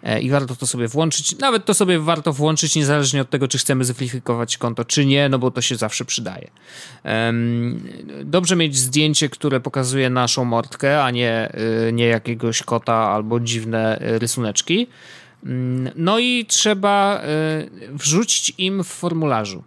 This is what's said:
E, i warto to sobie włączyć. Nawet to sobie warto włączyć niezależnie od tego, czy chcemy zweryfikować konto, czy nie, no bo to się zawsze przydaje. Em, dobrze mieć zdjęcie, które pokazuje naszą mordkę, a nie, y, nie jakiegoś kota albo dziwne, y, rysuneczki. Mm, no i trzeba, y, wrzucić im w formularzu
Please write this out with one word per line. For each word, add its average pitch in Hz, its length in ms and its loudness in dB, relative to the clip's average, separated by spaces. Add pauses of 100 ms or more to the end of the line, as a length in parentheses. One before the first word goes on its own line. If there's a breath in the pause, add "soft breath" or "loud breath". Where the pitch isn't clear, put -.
E, 110 180 -2
i 131 100 -2
warto 131 260 0
to 131 100 -4
sobie 120 220 -2
włączyć. 147 500 0
Nawet 233 260 0
to 208 100 2
sobie 180 240 4
warto 156 340 0
włączyć 151 440 2
niezależnie 143 440 2
od 127 100 -2
tego, 135 180 0
czy 135 100 -2
chcemy 131 260 2
zweryfikować 120 720 -4
konto, 117 260 -4
czy 143 220 2
nie, 139 220 4
no 135 100 2
bo 127 120 0
to 123 100 -6
się 117 160 -2
zawsze 110 280 -4
przydaje. 92 460 -8 (520 loud breath)
Em, 117 800 -2 (440)
dobrze 175 320 2
mieć 156 220 2
zdjęcie, 147 500 2
które 139 320 0
pokazuje 131 500 0
naszą 127 340 0
mordkę, 135 600 0
a 127 60 2
nie, 117 420 0 (360)
y, 117 40 0
nie 117 140 4
jakiegoś 117 560 0
kota 117 320 0
albo 110 460 2
dziwne, 113 600 -2 (120)
y, 113 40 0
rysuneczki. 120 680 0 (580 loud breath)
Mm, 127 520 -4
no 185 220 0
i 247 300 0
trzeba, 202 760 2
y, 151 760 -4
wrzucić - 600 0
im 190 260 0
w - 40 -10
formularzu 135 800 -2